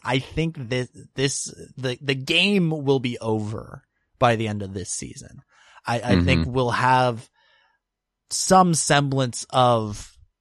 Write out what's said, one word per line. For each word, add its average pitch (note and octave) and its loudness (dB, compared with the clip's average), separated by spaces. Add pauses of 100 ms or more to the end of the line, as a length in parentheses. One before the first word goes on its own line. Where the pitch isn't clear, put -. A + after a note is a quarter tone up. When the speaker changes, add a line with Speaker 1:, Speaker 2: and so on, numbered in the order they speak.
Speaker 1:
I C3+ 0
think D#3+ -4 (140)
this, B2+ -4 (280)
this, - -4 (220)
the, B2+ -6
the C3+ -2
game E3+ 2
will C#3 0
be A#2+ -4
over A2 -6 (360)
by A#2+ 4
the A2 -2
end G#2 -6
of F#2+ -10
this G2 -8
season. - -14 (440)
I, A#2 -2
I F#2+ 2
think E2+ 2
Speaker 2:
Mm-hmm. B2 -4
Speaker 1:
we'll B2 0
have B2+ 2 (1040)
some F#3 4
semblance C3+ 0
of A#2 0 (260)